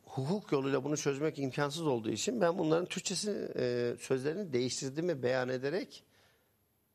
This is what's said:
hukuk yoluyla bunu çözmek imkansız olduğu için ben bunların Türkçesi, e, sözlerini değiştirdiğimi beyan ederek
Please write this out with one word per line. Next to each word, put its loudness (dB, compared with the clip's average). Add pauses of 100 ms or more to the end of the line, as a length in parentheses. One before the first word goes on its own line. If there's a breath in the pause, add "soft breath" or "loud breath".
hukuk -2
yoluyla 2
bunu 0
çözmek 0
imkansız 0
olduğu 2
için 0
ben 4
bunların 4
Türkçesi, -4
e, 0
sözlerini -2
değiştirdiğimi 0
beyan 2
ederek -2 (920 soft breath)